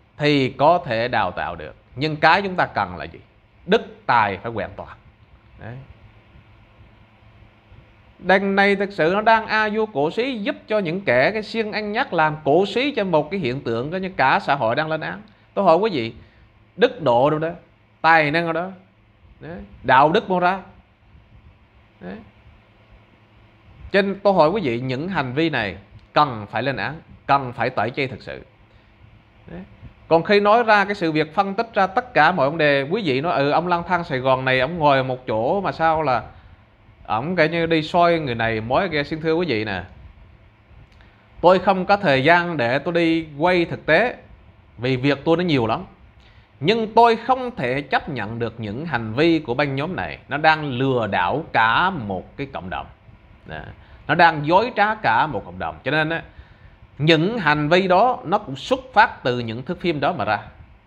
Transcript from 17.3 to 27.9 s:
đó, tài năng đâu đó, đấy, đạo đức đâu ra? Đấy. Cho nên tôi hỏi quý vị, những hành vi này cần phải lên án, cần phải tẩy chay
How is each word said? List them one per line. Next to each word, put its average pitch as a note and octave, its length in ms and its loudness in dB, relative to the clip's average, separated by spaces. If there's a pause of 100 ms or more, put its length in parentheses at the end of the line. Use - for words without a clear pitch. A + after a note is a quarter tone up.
đó, D#3+ 100 -4 (520)
tài D#3+ 300 4
năng E3+ 120 0
đâu E3 100 -2
đó, F3 160 -4 (680)
đấy, D#3+ 180 -16 (260)
đạo C3 280 6
đức G3+ 180 0
đâu F#3 100 0
ra? F3+ 200 0 (1400)
Đấy. F#3 160 -14 (1700)
Cho G3 100 2
nên G3 220 -2
tôi G3+ 100 4
hỏi D#3 160 4
quý G#3 120 -4
vị, A#2+ 180 -2
những C3 300 -6
hành C#3 240 -4
vi E3 160 0
này G#2+ 280 -4 (360)
cần B2+ 360 0
phải A2 140 -4
lên C3 140 -4
án, C3 240 -8 (240)
cần C#3 280 0
phải A#2+ 160 -2
tẩy A2 200 -2
chay C3+ 180 -4